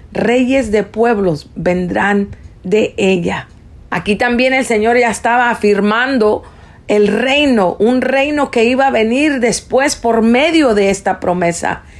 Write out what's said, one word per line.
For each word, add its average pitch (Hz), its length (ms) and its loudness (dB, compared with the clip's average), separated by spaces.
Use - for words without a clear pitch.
"Reyes 240 580 0
de 208 140 0
pueblos 202 720 -2
vendrán 190 720 -2
de 214 340 -2
ella". 190 520 -2
Aquí 180 240 -4
también 247 400 0
el 262 100 0
Señor 226 320 0
ya 240 140 2
estaba 240 400 0
afirmando 214 920 0
el 208 220 2
reino, 240 720 0
un 240 200 2
reino 269 520 -2
que 233 120 2
iba 262 220 2
a 269 40 2
venir 247 500 0
después 254 560 -2
por 226 260 0
medio 269 520 2
de 196 160 2
esta 196 280 -4
promesa. 175 640 -4